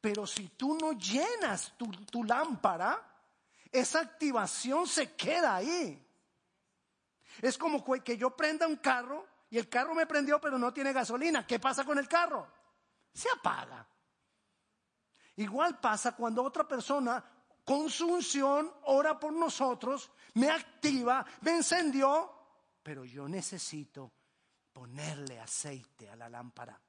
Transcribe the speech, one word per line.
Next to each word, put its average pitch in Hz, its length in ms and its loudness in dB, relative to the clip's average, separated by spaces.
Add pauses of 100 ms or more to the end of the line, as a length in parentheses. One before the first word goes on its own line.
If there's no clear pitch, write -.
Pero 208 240 -2
si 190 240 -8
tú 285 260 -2
no 311 180 0
llenas 254 840 -2
tu, 240 80 -8 (200)
tu 233 180 -4
lámpara, 226 760 0 (720)
esa 254 280 2
activación 269 880 -2
se - 260 -2
queda 285 440 2
ahí. 247 460 -2 (1400)
Es 247 160 2
como 302 260 0
que, 262 160 0
que 240 160 -4
yo 254 180 0
prenda 311 300 2
un 311 120 0
carro 262 500 -2 (240)
Y 226 80 0
el 226 100 -6
carro 277 240 0
me 320 140 2
prendió, 294 340 2
pero 277 160 -2
no 240 160 0
tiene 269 180 -2
gasolina. 262 540 0
¿Qué 233 140 0
pasa 269 260 0
con 285 140 0
el 277 80 -2
carro? 330 400 2 (680)
Se - 160 -4
apaga. 123 580 -2 (1500)
Igual 233 440 0
pasa 233 360 2
cuando 233 280 0
otra 294 240 0
persona, 254 560 0 (400)
con 285 260 0
su 330 180 -2
unción, 294 640 2 (140)
ora 294 340 4
por 302 140 -4
nosotros, 277 760 -2 (240)
me 254 160 6
activa, 269 760 2 (160)
me 330 160 4
encendió, 302 760 4 (500)
pero 139 240 -12
yo 135 220 -12
necesito 151 840 -8 (600)
ponerle 135 680 -10
aceite 117 720 -10
a 104 60 -20
la 117 140 -16
lámpara. 120 600 -16